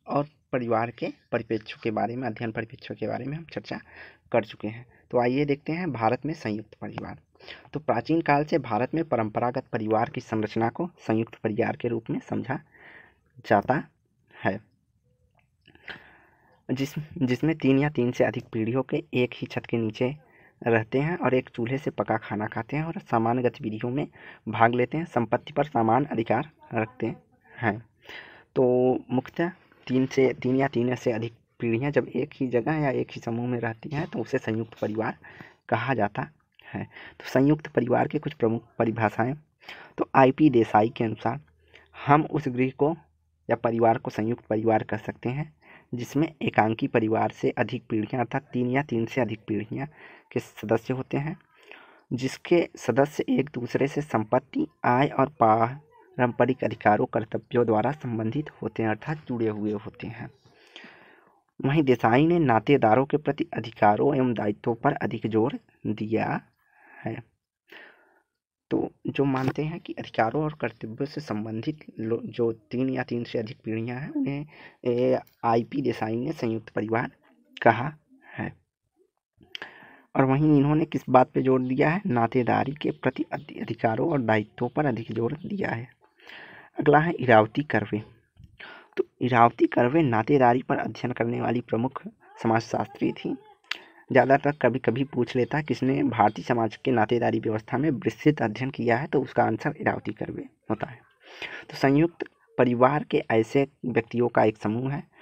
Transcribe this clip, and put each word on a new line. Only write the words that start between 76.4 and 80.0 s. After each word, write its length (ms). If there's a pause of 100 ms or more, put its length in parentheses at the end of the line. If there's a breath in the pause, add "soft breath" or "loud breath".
परिवार 420 (500)
कहा 360 (400)
है। 160 (1600 loud breath)